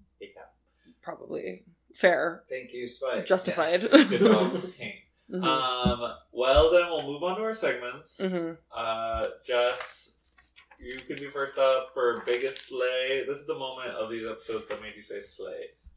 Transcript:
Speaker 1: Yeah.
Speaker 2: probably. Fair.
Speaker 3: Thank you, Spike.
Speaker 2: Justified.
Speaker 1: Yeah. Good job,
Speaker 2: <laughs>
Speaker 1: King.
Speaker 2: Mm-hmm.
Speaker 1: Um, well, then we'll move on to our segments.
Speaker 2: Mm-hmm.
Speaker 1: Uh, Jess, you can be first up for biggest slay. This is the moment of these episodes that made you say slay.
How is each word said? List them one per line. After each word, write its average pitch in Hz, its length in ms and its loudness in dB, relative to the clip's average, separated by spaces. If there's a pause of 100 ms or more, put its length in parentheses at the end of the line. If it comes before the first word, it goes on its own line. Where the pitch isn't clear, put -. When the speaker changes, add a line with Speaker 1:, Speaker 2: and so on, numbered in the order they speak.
(220)
Speaker 1:
Yeah. 101 60 -14 (760)
Speaker 2:
probably. - 640 -10 (280)
Fair. 165 560 2
Speaker 3:
Thank 127 240 -10
you, 123 140 -6
Spike. 131 380 -4
Speaker 2:
Justified. 180 580 2
Speaker 1:
Yeah. 302 220 10
Good 190 160 0
job, 190 400 4 (120)
Speaker 2:
<laughs> - 40 -20
Speaker 1:
King. - 160 -12 (360)
Speaker 2:
Mm-hmm. 185 140 -4
Speaker 1:
Um, 139 680 0 (180)
well, 139 400 6
then 175 180 8
we'll 151 160 -4
move 143 180 -8
on 185 140 0
to 220 60 -4
our 220 100 -2
segments. 131 720 -6
Speaker 2:
Mm-hmm. 170 300 -2 (200)
Speaker 1:
Uh, 113 520 -4 (200)
Jess, 123 680 -2 (680)
you 123 160 -12
can 131 220 -10
be 143 120 -10
first 139 280 -6
up 131 360 4
for 120 320 0
biggest 123 440 -2
slay. 127 580 -2
This 143 120 -6
is - 80 -20
the 151 100 -4
moment 131 340 -8
of - 180 -6
these 113 160 -6
episodes 110 440 -8
that 107 120 -8
made 104 140 -12
you 104 60 -20
say 101 180 -10
slay. - 520 -12 (240)